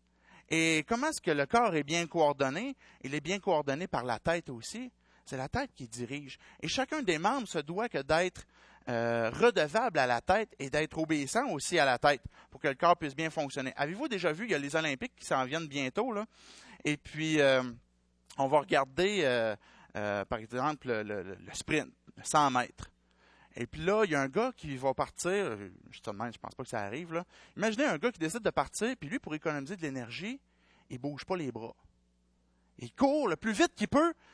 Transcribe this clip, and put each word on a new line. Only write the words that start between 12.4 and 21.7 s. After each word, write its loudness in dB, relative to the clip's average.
pour -18
que 0
le 0
corps 6
puisse -6
bien -2
fonctionner. -4
Avez-vous -4
déjà 0
vu, -4
il 0
y 4
a 4
les 0
Olympiques -2
qui -16
s'en 2
viennent -4
bientôt, -2
là. -4
Et 2
puis, 0
euh, 8
on 2
va 6
regarder, 2
euh, 2
euh, -2
par -6
exemple, -4
le, 0
le, -6
le -14
sprint, -4